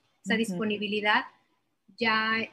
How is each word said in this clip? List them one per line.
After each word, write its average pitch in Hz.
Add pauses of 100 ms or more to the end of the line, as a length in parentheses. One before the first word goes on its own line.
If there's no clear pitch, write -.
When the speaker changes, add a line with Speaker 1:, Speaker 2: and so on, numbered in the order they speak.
(260)
Speaker 1:
esa 208
Speaker 2:
Ujú. 220
Speaker 1:
disponibilidad. 208 (720)
Ya, 220